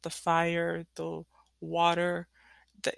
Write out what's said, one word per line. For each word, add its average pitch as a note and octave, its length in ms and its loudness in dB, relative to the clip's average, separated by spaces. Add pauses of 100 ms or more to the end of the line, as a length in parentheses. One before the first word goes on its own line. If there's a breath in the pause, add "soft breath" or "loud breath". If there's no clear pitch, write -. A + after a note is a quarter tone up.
the - 80 -8
fire, E3+ 840 0
the E3 300 -8 (360 soft breath)
water, E3+ 680 2 (540 soft breath)
the - 160 0